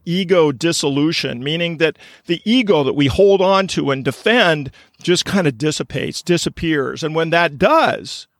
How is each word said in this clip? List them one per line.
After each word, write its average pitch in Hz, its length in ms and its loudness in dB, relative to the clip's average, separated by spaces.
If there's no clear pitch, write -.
ego 170 480 2
dissolution, 143 880 -2
meaning 165 360 -4
that 156 180 0
the 170 180 -4
ego 208 400 2
that 127 100 0
we 143 120 2
hold 190 340 4
on 190 260 2
to 147 240 -2
and 131 140 -2
defend 160 680 0
just 175 220 0
kind 190 200 0
of 127 120 0
dissipates, - 640 -6
disappears. 151 840 -2
And 156 100 -4
when 160 180 -2
that 165 260 0
does, 247 720 0